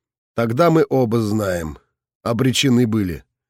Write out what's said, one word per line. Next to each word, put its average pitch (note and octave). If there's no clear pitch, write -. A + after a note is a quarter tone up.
Тогда A#2+
мы D#3+
оба A#2+
знаем. F#2+
Обречены B2
были. G2